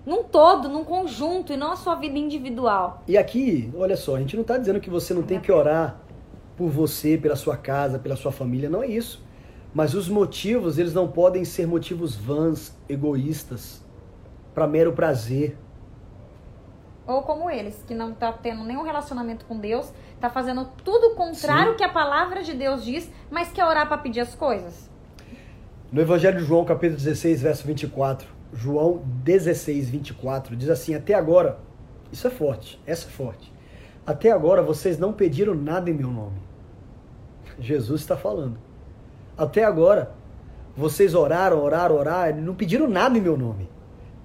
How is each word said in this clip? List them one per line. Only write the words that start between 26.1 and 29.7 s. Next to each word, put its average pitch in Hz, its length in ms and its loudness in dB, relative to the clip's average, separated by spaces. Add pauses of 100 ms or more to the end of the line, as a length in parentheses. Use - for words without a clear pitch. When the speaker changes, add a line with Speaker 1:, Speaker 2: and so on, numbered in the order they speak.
Speaker 2:
de 170 60 -2
João, 170 200 4
capítulo 165 320 0
dezesseis, 147 460 0
verso 147 240 0
vinte 147 160 -4
e 139 60 -6
quatro, 135 400 -4 (240)
João 147 500 0 (220)
dezesseis, 156 640 2